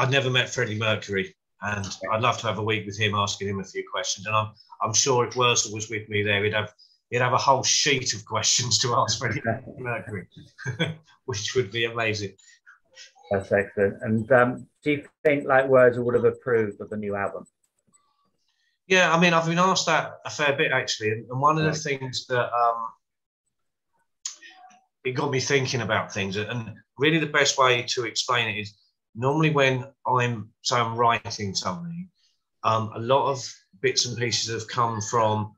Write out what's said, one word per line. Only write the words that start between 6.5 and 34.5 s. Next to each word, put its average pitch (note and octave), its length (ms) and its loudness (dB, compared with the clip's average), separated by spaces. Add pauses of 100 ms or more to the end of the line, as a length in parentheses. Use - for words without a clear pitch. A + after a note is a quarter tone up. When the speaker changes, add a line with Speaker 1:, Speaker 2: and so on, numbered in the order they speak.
Speaker 1:
have, G#2+ 200 -4 (360)
he'd B2 120 -2
have B2 120 2
a B2 40 4
whole A#2+ 260 4
sheet C3 500 0
of G#2 120 -12
questions - 540 0
to A#2+ 160 0
ask A#2+ 240 0
Freddie A2 220 -4 (180)
Speaker 2:
<laughs> - 180 -18
Speaker 1:
Mercury, A2+ 500 -8 (500)
<laughs> - 480 -8
which - 300 -6
would A#2+ 160 0
be A#2 140 -2
amazing. A2 480 -4 (1000)
Speaker 2:
That's G2 200 -2
excellent. G2+ 500 0
And, A2 300 -2
um, B2 360 4 (160)
do D3 80 0
you C#3+ 160 -4 (160)
think, C#3+ 240 2
like, C3+ 200 4
Wurzel B2+ 380 6
would A#2+ 100 2
have A2+ 100 4
approved A2+ 560 0
of G2+ 80 -12
the G#2+ 80 -8
new G#2 180 -4
album? F#2 300 -6 (1400)
Speaker 1:
Yeah, F3+ 280 6
I E3 40 4
mean, F3 140 6
I've E3 140 4
been E3 120 2
asked F#3 260 4
that D#3 300 0 (100)
a B2+ 40 -10
fair C#3+ 280 0
bit, D3 160 2
actually. A2 380 0
And, A2+ 180 -6
and B2+ 100 -6
one D3 180 4
of D#3 60 0
the D#3 60 2
Speaker 2:
Right. D3+ 80 -2 (220)
Speaker 1:
things C3 280 -8
that, B2 260 0
um, A#2 340 0 (2250)
it C3 80 -2
got C#3 180 -2
me C3 80 0
thinking B2+ 420 0
about G2+ 320 -2
things, G2 240 -4
and A2 360 -6 (240)
really D#3 220 2
the D3+ 60 -2
best D3+ 320 2
way B2+ 320 4
to A#2+ 160 -4
explain A#2 440 -2
it G#2 120 -4
is G#2 120 -12 (420)
normally D3 340 0
when C3+ 360 2 (220)
I'm, A#2+ 420 0 (120)
so - 160 0
I'm A2+ 180 -2
writing A2 600 0
something, F2 520 -6 (560)
um, A2 320 0
a - 40 -8
lot B2 300 2
of C3 160 -4 (360)
bits B2+ 240 0
and A#2 120 -6
pieces A2+ 360 -2